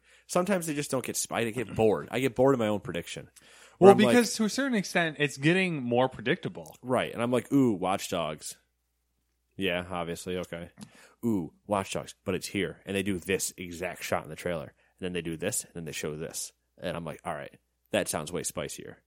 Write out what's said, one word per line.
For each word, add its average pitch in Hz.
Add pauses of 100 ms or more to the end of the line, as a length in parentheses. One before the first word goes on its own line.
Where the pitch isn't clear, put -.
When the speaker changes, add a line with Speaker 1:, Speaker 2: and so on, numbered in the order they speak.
(280)
Speaker 1:
sometimes 180
I 147
just 143
don't 127
get 104
sp-, -
I 113
get 113
bored. 98
I 120
get 127
bored 135
of 123
my 110
own 107
prediction. - (480)
Where 180
Speaker 2:
Well, 202
Speaker 1:
I'm 185
like 240
Speaker 2:
because 240
to 220
a 208
certain 254
extent, 170
it's 147
getting 165
more 120
predictable. 104
Speaker 1:
Right, 120
and 107
I'm 120
like, 120
"Ooh, 131
Watch 92
Dogs." 80 (1000)
Yeah, 90
obviously, 87
okay. 87 (560)
"Ooh, 98 (120)
Watch 101
Dogs, - (120)
but 92
it's 78
here." 87
And 95
they 95
do 95
this 92
exact 87
shot 87
in 71
the 80
trailer. 80 (260)
And 95
then 90
they 87
do 82
this, 90
and -
then 85
they 73
show 76
this. - (260)
And 85
I'm 85
like, 73
"All 85
right, 71 (360)
that 92
sounds 82
way 76
spicier. -